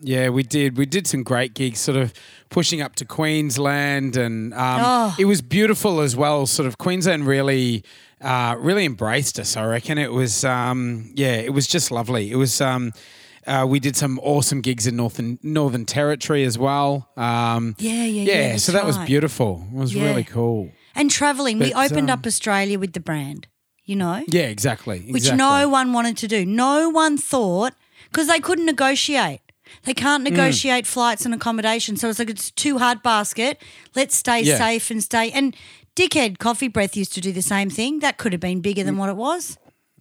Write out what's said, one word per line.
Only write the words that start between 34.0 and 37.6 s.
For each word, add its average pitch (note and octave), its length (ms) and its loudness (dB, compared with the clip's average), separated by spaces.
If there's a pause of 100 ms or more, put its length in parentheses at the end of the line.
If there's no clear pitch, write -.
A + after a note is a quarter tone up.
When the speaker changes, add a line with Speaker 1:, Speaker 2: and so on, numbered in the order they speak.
Speaker 2:
stay A#3 260 2
Speaker 1:
Yeah. D3+ 160 4
Speaker 2:
safe A3+ 340 0
and A3 100 -2
stay." A3+ 300 0
And C4+ 240 0 (400)
Dickhead C4 440 2
Coffee A#3+ 280 0
Breath G#3 300 0
used G3 160 -4
to F#3+ 80 -6
do F#3+ 100 -4
the F#3 100 -4
same G3 280 0